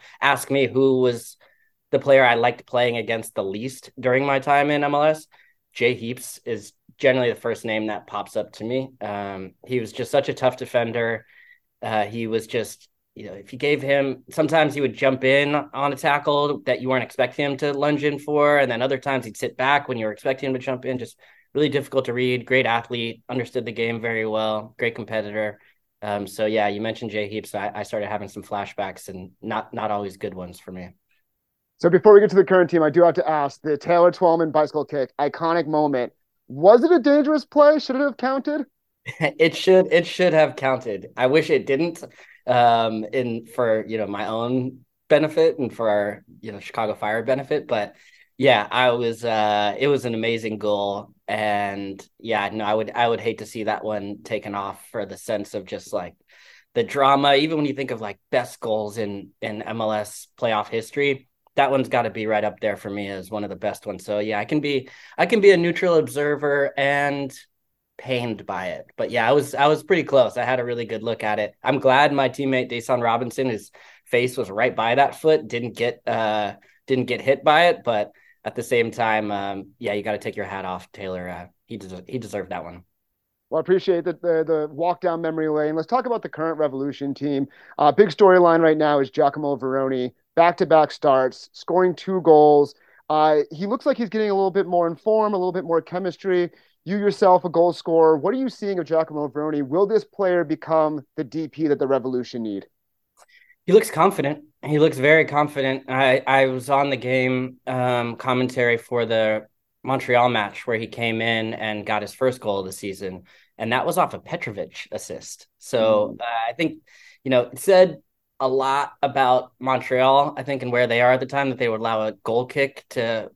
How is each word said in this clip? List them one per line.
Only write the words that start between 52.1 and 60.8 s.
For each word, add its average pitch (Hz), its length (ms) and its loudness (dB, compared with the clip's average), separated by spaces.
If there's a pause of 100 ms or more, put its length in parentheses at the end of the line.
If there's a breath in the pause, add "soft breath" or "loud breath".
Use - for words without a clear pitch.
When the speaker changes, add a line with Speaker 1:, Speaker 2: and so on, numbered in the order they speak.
Speaker 1:
yeah, 104 340 -2
no, 107 100 -6
I 104 120 0
would, 110 160 -4
I 120 160 0
would 113 140 -2
hate 113 180 -4
to 110 80 -12
see 110 160 -10
that 104 200 -4
one 101 400 -8
taken 104 300 -8
off 98 380 -8
for 104 160 -8
the 98 100 -16
sense 104 380 -8
of 98 100 -10
just, - 280 -14
like, 87 200 -6 (600 soft breath)
the 117 80 2
drama. 139 520 4
Even 156 220 0
when 147 80 0
you 135 80 -2
think 131 160 -8
of, 113 120 -8
like, 101 180 -12 (100)
best 123 300 -2
goals 107 400 -4
in, 98 300 -8 (120)
in 110 220 -8
M 113 180 -8
L 107 120 -2
S 104 340 -8 (100)
playoff 107 300 -2
history, 131 600 -4 (280)